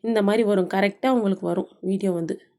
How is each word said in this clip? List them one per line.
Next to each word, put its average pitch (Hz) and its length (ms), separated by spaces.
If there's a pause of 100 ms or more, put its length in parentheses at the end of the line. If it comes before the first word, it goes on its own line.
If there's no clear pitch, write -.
இந்த 220 180
மாதிரி 214 220
வரும். 196 260
கரெக்டா 196 400
உங்களுக்கு 196 380
வரும் 170 220 (120)
வீடியோ 190 300
வந்து. 165 240 (240)